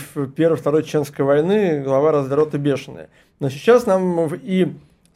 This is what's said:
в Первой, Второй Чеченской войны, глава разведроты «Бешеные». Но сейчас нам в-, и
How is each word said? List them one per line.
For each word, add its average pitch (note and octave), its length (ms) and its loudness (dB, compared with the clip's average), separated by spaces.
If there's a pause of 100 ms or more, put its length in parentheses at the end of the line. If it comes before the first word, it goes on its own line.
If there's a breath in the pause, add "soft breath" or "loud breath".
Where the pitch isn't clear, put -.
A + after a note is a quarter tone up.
(140)
в C#3 140 -6
Первой, D#3+ 280 0
Второй D3+ 280 0
Чеченской D3 420 -4
войны, D#3+ 580 2
глава C3+ 280 2
разведроты D3 460 0
«Бешеные». C3+ 500 -4 (320 soft breath)
Но C#3 100 -2
сейчас A#3 360 4
нам F3+ 420 2
в-, E3+ 120 -8
и F#3 320 0 (440)